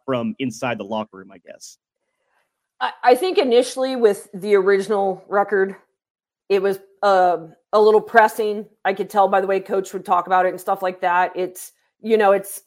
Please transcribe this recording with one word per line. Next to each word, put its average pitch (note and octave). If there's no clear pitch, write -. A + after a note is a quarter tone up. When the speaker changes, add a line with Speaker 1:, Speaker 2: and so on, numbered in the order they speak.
Speaker 1:
from A#2+
inside B2
the G#2
locker G#2+
room, F#2+
I F#2
guess? -
Speaker 2:
I, B3+
I B3
think F#4
initially C4
with G#3+
the G3+
original G3
record, G3
it G3
was, F#3+
uh, F3+
a G#3+
little G#3+
pressing. G#3+
I G3
could G3
tell G3
by G3
the F#3
way F#3+
coach F#3+
would F#3
talk F3+
about F#3
it F#3
and F3+
stuff F#3+
like F#3
that. F3+
It's, F3+
you A3
know, G3+
it's, G3